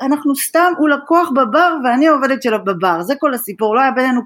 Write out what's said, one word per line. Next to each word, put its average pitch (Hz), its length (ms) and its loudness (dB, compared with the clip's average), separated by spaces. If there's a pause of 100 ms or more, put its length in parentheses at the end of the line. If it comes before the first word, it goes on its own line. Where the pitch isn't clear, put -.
אנחנו 277 340 -2
סתם, 262 420 0
הוא 302 120 0
לקוח 330 460 0
בבר, 285 380 2 (100)
ואני 254 240 2
עובדת 269 360 0
שלו 220 220 -2
בבר, 175 360 -2
זה 220 140 -4
כל 277 180 -2
הסיפור, 214 420 -4
לא 254 60 4
היה 262 100 2
בינינו 247 340 0